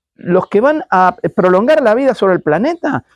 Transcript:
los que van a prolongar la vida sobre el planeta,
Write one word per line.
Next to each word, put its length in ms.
los 340
que 120
van 300
a 260
prolongar 480
la 120
vida 200
sobre 200
el 80
planeta, 640